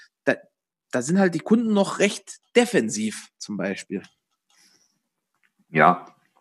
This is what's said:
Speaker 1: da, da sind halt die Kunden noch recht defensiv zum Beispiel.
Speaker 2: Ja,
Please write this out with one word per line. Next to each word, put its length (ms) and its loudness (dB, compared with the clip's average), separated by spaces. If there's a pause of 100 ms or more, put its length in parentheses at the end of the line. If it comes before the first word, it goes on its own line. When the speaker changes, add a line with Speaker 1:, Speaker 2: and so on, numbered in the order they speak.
(240)
Speaker 1:
da, 120 2 (560)
da 100 -2
sind 160 0
halt 160 2
die 60 -4
Kunden 320 0
noch 260 0
recht 400 -4 (160)
defensiv 840 0
zum 180 -10
Beispiel. 460 -6 (1700)
Speaker 2:
Ja, 440 2 (280)